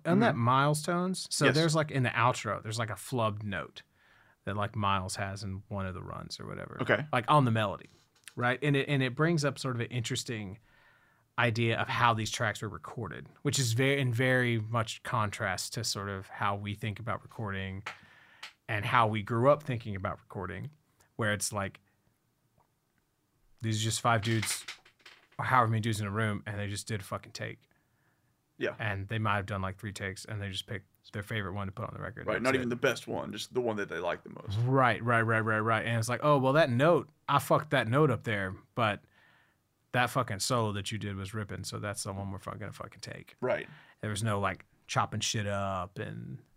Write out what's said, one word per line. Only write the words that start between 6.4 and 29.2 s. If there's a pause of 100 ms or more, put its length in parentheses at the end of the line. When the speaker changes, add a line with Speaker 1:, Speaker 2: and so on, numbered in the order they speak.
Speaker 1:
or
whatever.
Speaker 2:
Okay.
Speaker 1:
Like,
on
the
melody, (460)
right?
And
it,
and
it
brings
up
sort
of
an
interesting (800)
idea
of
how
these
tracks
were
recorded, (160)
which
is
very,
in
very
much
contrast
to
sort
of
how
we
think
about
recording (840)
and
how
we
grew
up
thinking
about
recording, (460)
where
it's
like, (1800)
these
are
just
five
dudes (760)
or
however
many
dudes
in
a
room,
and
they
just
did
a
fucking
take. (1000)
Speaker 2:
Yeah.
Speaker 1:
And
they
might